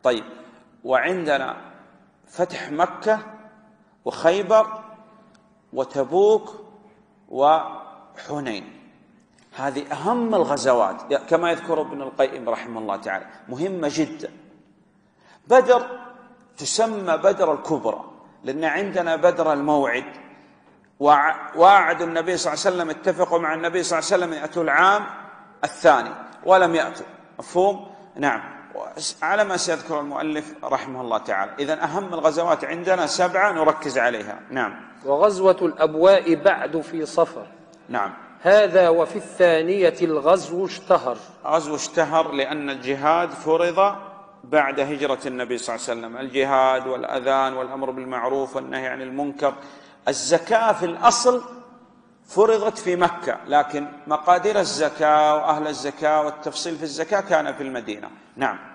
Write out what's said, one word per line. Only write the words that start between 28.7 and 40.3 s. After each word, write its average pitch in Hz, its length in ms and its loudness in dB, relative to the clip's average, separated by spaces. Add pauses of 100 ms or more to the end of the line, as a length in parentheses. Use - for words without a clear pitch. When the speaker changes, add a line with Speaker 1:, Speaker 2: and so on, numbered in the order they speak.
Speaker 1:
على 202 220 2
ما 190 140 -2
سيذكر 160 420 -4
المؤلف 151 540 -6 (100)
رحمه 131 380 -6
الله 117 160 -2
تعالى. 101 420 -2
إذن 151 200 -4
أهم 175 340 -4
الغزوات 160 520 0
عندنا 170 420 0
سبعة 185 440 2
نركز 156 460 0
عليها. 107 420 -2 (100)
نعم. 113 320 -6 (240)
Speaker 2:
وغزوة 185 560 4
الأبواء 165 760 4
بعد 156 460 0
في 156 240 -8
صفر. 123 420 -2 (420)
Speaker 1:
نعم. 101 240 -4 (280)
Speaker 2:
هذا 185 480 6
وفي 165 260 2
الثانية 175 840 2
الغزو 165 640 2